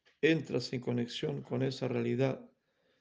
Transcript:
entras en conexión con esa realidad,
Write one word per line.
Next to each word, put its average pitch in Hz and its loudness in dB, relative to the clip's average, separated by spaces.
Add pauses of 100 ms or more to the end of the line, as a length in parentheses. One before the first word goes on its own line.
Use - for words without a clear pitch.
(220)
entras 143 2
en 127 -4
conexión 131 -2
con 127 -2
esa 131 -2
realidad, 123 0 (540)